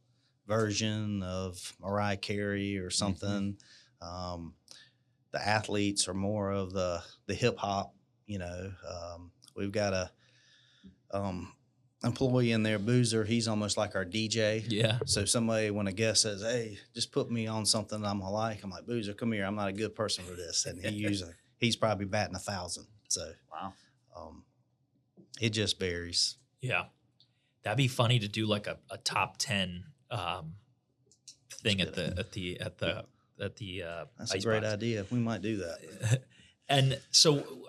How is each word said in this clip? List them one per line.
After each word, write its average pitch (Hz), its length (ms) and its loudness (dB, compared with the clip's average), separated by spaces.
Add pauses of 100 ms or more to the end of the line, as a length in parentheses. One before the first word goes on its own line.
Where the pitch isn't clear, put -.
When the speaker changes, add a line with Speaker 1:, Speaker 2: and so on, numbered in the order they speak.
(480)
Speaker 1:
version 107 760 0
of 92 560 -6
Mariah 101 380 0
Carey 101 600 0
or 92 100 -4
Speaker 2:
Mm-hmm. - 40 -6
Speaker 1:
something. 101 680 0 (440)
Um, 87 520 -8 (800)
the 73 160 -4
athletes 104 600 2
are 92 60 -4
more 98 380 0
of 98 220 -2
the, 90 300 0 (240)
the 95 80 -2
hip 117 240 2
hop. 98 340 0 (320)
You 101 140 -6
know, 90 320 -8 (180)
um, 87 420 -12 (240)
we've 98 160 -2
got 101 220 2
a, 92 180 0 (1000)
um, 95 420 -4 (500)
employee 123 480 4
in 110 120 4
there, 110 160 2
Boozer. 113 440 4
He's 113 240 2
almost 104 300 0
like 101 180 0
our 95 100 0
D 110 220 0
J. 110 400 2
Speaker 3:
Yeah. 110 380 4
Speaker 1:
So 101 200 2
somebody, 113 440 2
when 104 180 0
a 98 60 -2
guest 107 300 4
says, 101 180 -2
"Hey, 110 380 -2 (160)
just 117 160 -2
put 117 200 0
me 113 140 0
on 110 220 -2
something 107 360 0
I'm 101 160 0
gonna 95 120 -4
like," 107 320 -2
I'm 98 80 -8
like, 85 160 -14
"Boozer, 107 260 -2
come 117 180 -2
here. 101 140 0
I'm 101 100 -2
not 104 140 0
a 95 40 -2
good 104 220 -4
person 98 300 -2
for 90 80 -12
this." 87 320 -2
And 92 180 -10
he 113 60 -2
Speaker 3:
<laughs> 107 60 -2
Speaker 1:
usually, 101 380 -2 (240)
he's 117 180 4
probably 104 300 2
batting 95 300 0
a 92 40 -6
thousand. 90 480 -6 (220)
So, 80 220 -2 (200)
Speaker 2:
Wow. 92 220 -8 (420)
Speaker 1:
um, 80 280 -14 (960)
it 117 120 2
just 107 280 0
varies. 87 580 -2 (240)
Speaker 3:
Yeah. 95 240 0 (800)
That'd 107 140 0
be 135 100 4
funny 120 320 4
to 104 80 -2
do, 110 200 -2
like, 104 180 0
a, 82 140 -6 (100)
a 98 80 -10
top - 400 -2
ten, 92 460 -2 (260)
um, 87 460 -4 (960)
thing 104 260 0
Speaker 1:
That's 85 120 0
Speaker 3:
at - 60 -10
Speaker 1:
good. 87 200 -2
Speaker 3:
the, 92 40 -4
at 101 120 -8
the, 90 280 -6
at - 200 -8
the, - 260 -2 (340)
at 101 180 -6
the, 92 260 -8
uh, 82 220 -8 (120)
Speaker 1:
That's - 160 -4
a 98 40 0
Speaker 3:
ice 95 80 -2
Speaker 1:
great 110 180 4
Speaker 3:
box. 107 100 0
Speaker 1:
idea. 107 380 -2
We 123 80 2
might 113 240 0
do 107 140 0
that. 98 720 -2
Speaker 3:
<laughs> - 60 -20 (340)
And 131 320 6 (120)
so 143 320 8 (260)